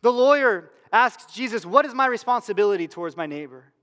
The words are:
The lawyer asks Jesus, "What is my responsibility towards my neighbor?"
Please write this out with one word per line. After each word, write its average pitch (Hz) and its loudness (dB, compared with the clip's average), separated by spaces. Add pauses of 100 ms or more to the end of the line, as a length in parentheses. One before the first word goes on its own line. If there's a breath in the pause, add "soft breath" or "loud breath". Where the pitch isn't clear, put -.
The 240 2
lawyer 247 2 (200 soft breath)
asks 233 0
Jesus, 214 -6
"What 233 2
is 254 -8
my 262 0
responsibility 208 -2
towards 170 -10
my 165 -6
neighbor?" 139 -14 (160)